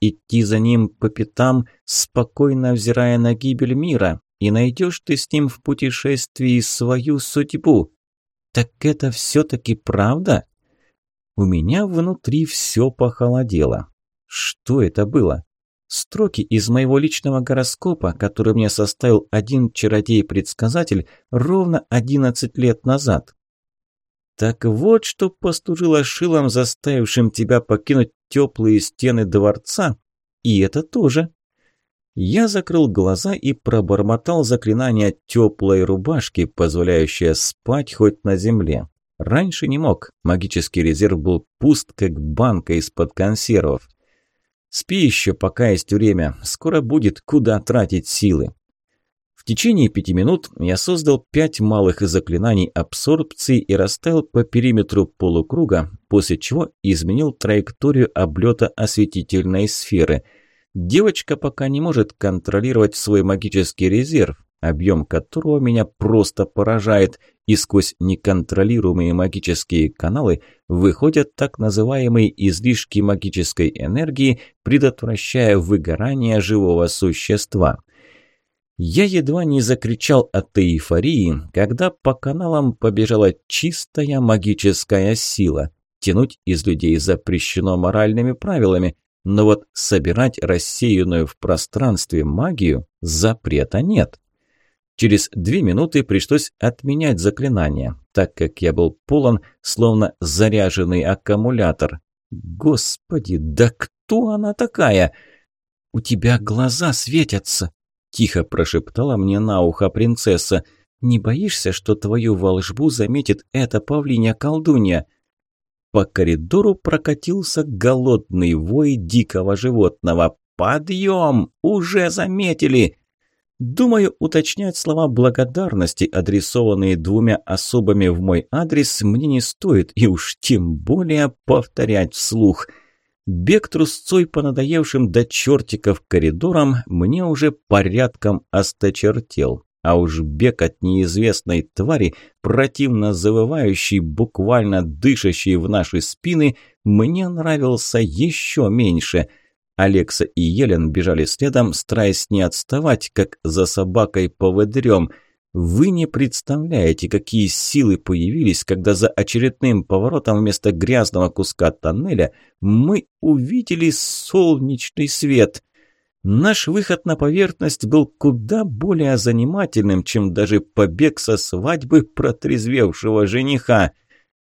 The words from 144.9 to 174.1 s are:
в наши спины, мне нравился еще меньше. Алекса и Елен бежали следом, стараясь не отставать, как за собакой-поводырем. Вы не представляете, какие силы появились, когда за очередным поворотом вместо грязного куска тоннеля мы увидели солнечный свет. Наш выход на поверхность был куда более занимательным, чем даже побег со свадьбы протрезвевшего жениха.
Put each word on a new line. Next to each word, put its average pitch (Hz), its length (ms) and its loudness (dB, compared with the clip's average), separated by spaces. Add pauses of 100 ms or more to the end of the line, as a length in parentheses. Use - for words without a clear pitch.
в 87 120 -2
наши 95 320 -2
спины, 156 560 -2 (260)
мне 143 460 2
нравился 147 720 -2
еще 113 680 -2
меньше. 90 580 0 (500)
Алекса 98 480 2
и - 160 -4
Елен 85 480 0
бежали 80 360 0
следом, 127 480 0
стараясь - 580 -2
не 98 100 2
отставать, 127 720 -2
как - 300 -2
за 85 240 0
собакой-поводырем. 98 1400 0 (420)
Вы 90 360 2
не 170 160 0
представляете, 139 1040 -2
какие 101 380 -2
силы 110 500 0
появились, 92 640 -2
когда 95 300 0
за 101 140 2
очередным 117 760 0
поворотом 110 560 0
вместо 104 320 0
грязного 92 580 0
куска 90 420 0
тоннеля 101 640 -2 (280)
мы 123 460 2 (120)
увидели 160 720 0
солнечный 147 1160 -2
свет. 135 560 0 (580)
Наш 151 460 2
выход 190 380 -2
на 160 100 0
поверхность 160 680 -2
был 147 200 4
куда 143 580 0
более 147 540 0
занимательным, 117 840 0
чем 98 300 -2
даже 104 260 2
побег 107 580 0
со 214 200 0
свадьбы 139 640 0
протрезвевшего 110 1200 -2
жениха. 120 680 0 (480)